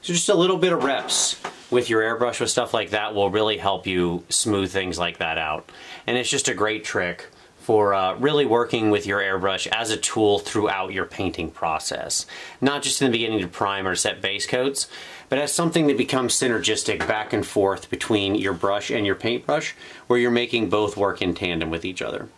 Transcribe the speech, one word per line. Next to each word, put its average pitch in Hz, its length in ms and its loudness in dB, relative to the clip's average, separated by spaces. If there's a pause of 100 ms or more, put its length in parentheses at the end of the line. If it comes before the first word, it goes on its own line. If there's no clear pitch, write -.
So 175 100 -6
just 170 160 0
a - 60 6
little 180 240 4
bit 175 140 4
of 160 120 0
reps - 500 0 (360)
with 120 200 2
your 110 120 4
airbrush 117 380 0
with 117 100 0
stuff 120 220 0
like 104 180 0
that 107 240 -2
will 101 160 4
really 107 280 2
help 98 280 0
you 87 420 2
smooth 98 420 0
things 92 280 -2
like 87 200 -2
that 82 200 -2
out. 78 300 -4 (380)
And 117 100 0
it's 123 140 -2
just 135 180 0
a 123 60 0
great 107 300 0
trick 90 420 -4 (320)
for, 104 340 4
uh, 95 220 2
really 143 320 2
working 117 440 2
with 101 160 2
your 98 140 0
airbrush 95 460 0
as 110 240 -2
a 110 60 0
tool 104 420 2
throughout 98 540 -2
your 92 120 -2
painting 82 460 -4
process. - 760 -4 (380)
Not 139 200 2
just 139 200 0
in 131 80 4
the 113 80 2
beginning 113 220 0
to 90 60 -4
prime 98 400 -2
or 92 80 0
set 101 280 -4
base 101 240 -4
coats, 135 400 -2 (420)
but 131 100 0
as 139 140 0
something 165 360 2
that 139 100 2
becomes 123 340 2
synergistic 110 720 0
back 107 280 -2
and 104 120 0
forth 98 440 0
between 101 440 0
your 98 200 0
brush 101 360 -2
and 113 140 0
your 98 100 2
paintbrush, 123 600 -2 (320)
where 123 120 4
you're 120 120 4
making 120 400 0
both 104 260 0
work 98 240 0
in 90 140 0
tandem 85 340 -2
with 82 160 -4
each 92 160 -6
other. - 380 -6